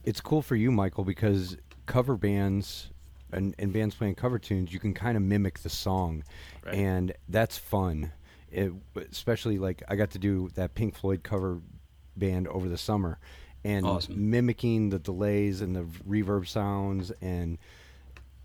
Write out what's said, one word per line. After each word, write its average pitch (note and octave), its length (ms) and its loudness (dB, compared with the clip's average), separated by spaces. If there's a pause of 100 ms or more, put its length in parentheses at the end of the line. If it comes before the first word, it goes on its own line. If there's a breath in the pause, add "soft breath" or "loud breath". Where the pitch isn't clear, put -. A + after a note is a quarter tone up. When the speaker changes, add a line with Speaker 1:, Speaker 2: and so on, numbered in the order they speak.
Speaker 1:
it's A2 160 -2
cool D#3 220 2
for B2 140 2
you, A2+ 140 6
Michael, G2 340 2
because F#2+ 520 2 (300)
cover B2+ 300 2
bands G2+ 720 0 (440)
and, F#2+ 260 0
and G2 140 0
bands G#2+ 220 0
playing G2+ 200 0
cover B2 240 0
tunes, F2+ 340 -2
you F#2 60 -6
can G2+ 160 0
kinda A2+ 260 0
mimic G2 380 2
the - 100 -8
song, F2 540 0 (420 loud breath)
Speaker 2:
Right. G2 120 -4
Speaker 1:
and F#2 360 2 (160)
that's A2 300 2
fun. D#2+ 540 0 (380 soft breath)
It, F#2+ 220 0 (400)
especially, A2 460 0
like, F#2 300 -2
I G2+ 80 0
got G2+ 160 2
to F#2+ 60 -10
do F#2 360 2
that F2+ 200 -2
Pink G#2+ 200 0
Floyd F#2+ 280 0
cover F#2 380 -2 (560)
band F#2 320 2
over F#2 200 -2
the E2+ 100 -2
summer, F#2+ 400 0 (460 soft breath)
and G2+ 200 2
Speaker 3:
Awesome. F#2+ 460 0
Speaker 1:
mimicking A#2 600 2
the F#2+ 100 0
delays G2+ 600 0
and F#2 140 -2
the F2+ 80 -2 (260)
reverb G2+ 380 2
sounds G2 640 -2 (100)
and F2 380 -2 (840 soft breath)